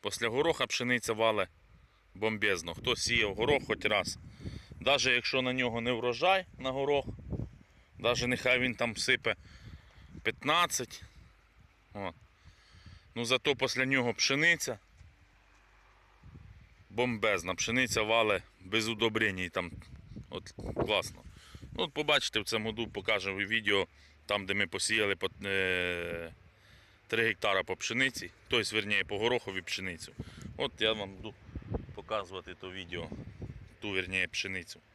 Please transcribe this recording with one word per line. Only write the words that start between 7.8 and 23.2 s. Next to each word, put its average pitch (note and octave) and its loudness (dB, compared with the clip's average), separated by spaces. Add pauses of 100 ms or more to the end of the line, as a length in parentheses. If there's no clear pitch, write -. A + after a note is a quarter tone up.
навіть B2 2
нехай B2+ 2
він B2 0
там A#2 -2
сипе A#2 2 (880)
п'ятнадцять, D3 0 (880)
от. G2 -6 (1000)
Ну, A#2 -2
зато C3 2
після B2+ 0
нього B2+ 2
пшениця D3 2 (2250)
бомбезна, G#2 2
пшениця A2+ 2
вале G#2+ 4 (180)
без G#2+ 0
удобрень, G#2+ 2
там, F2+ -4 (580)
от, - -12 (220)
класно. - 0 (400)
Ну, - -6
от D#3+ -4
побачите, D3 2
в G2+ -4
цьому A2 -2
году A2 -4
покажемо G2 -2